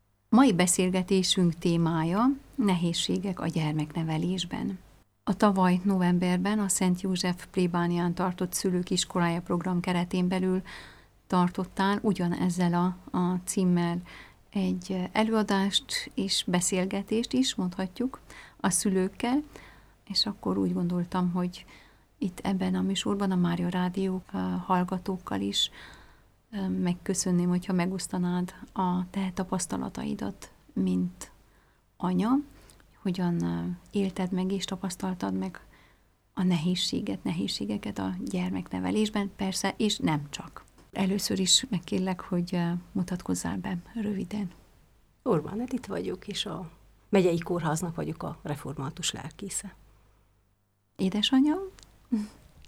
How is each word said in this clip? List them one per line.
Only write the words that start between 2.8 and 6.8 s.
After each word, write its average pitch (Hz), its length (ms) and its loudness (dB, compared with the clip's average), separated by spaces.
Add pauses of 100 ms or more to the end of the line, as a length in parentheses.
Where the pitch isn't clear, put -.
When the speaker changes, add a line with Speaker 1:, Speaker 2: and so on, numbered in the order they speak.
Speaker 1:
a - 60 -2
gyermeknevelésben. 165 1300 -2 (460)
A 185 120 0
tavaly 185 480 4
novemberben 180 720 2
a 202 100 0
Szent 180 320 2